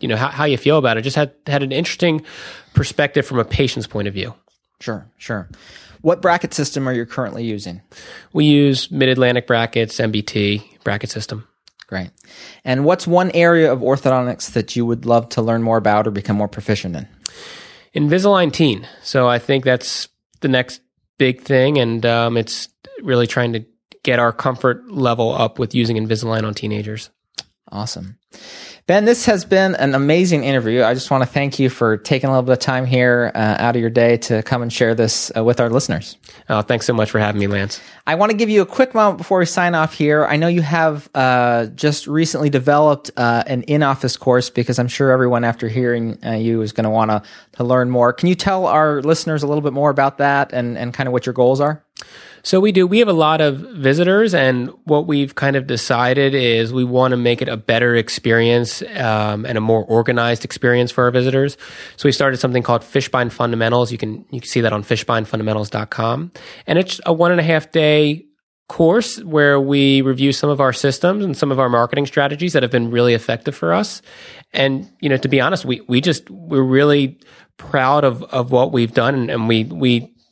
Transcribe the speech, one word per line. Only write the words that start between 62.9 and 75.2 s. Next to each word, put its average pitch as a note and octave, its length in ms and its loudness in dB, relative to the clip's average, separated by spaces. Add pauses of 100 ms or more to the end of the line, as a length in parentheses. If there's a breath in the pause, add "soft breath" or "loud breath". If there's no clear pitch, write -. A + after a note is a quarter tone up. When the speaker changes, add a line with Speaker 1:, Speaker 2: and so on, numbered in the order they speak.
Speaker 1:
Fundamentals. A#2 640 0
You A2+ 60 -8
can, A2 320 -10
you B2 100 -10
can - 80 -14
see B2 140 -2
that A2 100 0
on G#2 100 -4
fishbein A2+ 440 -2
fundamentals G#2+ 440 -4
dot G#2+ 200 -6
com. B2 420 -4 (340 loud breath)
And D#3+ 120 0
it's F#3 280 -4
a E3+ 60 2
one E3+ 180 4
and F3 100 2
a D#3+ 40 0
half D#3+ 260 0
day D3+ 560 2 (420)
course G#3+ 540 0
where D3 380 2
we C#3 420 2
review C3+ 300 0
some D3 180 -2
of C#3 100 0
our C3 120 2
systems F3+ 520 0
and E3 120 -4
some C#3+ 160 -2
of C3 80 0
our B2+ 80 2
marketing B2 380 0
strategies D3 480 -2
that C3+ 80 2
have A#2+ 100 -2
been A#2 180 0
really A#2+ 240 2
effective A#2 400 -4
for E3 180 -2
us. - 300 -4 (500 loud breath)
And, C3+ 380 -2 (100)
you D3 80 -2
know, C3+ 100 2
to C3 100 -2